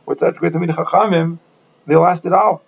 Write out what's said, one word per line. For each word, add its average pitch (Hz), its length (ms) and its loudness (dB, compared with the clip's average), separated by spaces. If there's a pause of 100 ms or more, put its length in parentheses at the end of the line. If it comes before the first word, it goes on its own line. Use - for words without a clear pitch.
were - 100 -4
such 165 200 -2
great 170 160 -4
Talmid 165 180 -4
Chachamim, 170 680 0 (480)
they 151 100 2
lost 170 280 2
it 180 80 -2
all. 196 360 2